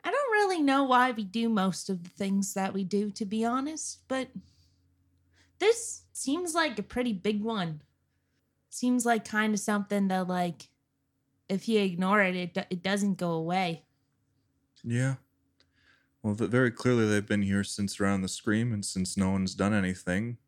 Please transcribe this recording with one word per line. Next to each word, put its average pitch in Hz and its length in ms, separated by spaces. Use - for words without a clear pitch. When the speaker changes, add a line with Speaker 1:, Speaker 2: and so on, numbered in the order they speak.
Speaker 1:
I 349 60
don't 539 200
really 392 300
know 277 220
why 254 280
we 220 120
do 226 260
most 190 400
of 180 140
the 175 60
things 196 460
that 190 180
we 196 100
do, 202 280
to 214 140
be 220 200
honest, 269 600
but 262 220
this - 440
seems 320 400
like 302 260
a 196 40
pretty 240 300
big 202 280
one. 180 400
Seems 247 360
like 226 200
kind 214 280
of 196 60
something 202 480
that, 185 200
like, 180 420
if 196 200
you 220 120
ignore 190 420
it, 185 140
it 175 180
do-, - 160
it 180 120
doesn't 196 360
go 175 140
away. 170 520
Speaker 2:
Yeah. 127 320
Well, 104 140
th-, 107 140
very 123 220
clearly 120 360
they've 104 180
been 101 180
here 98 200
since - 360
around 98 220
the 92 60
Scream, 113 460
and 101 100
since - 320
no 95 160
one's 95 240
done 98 180
anything 98 640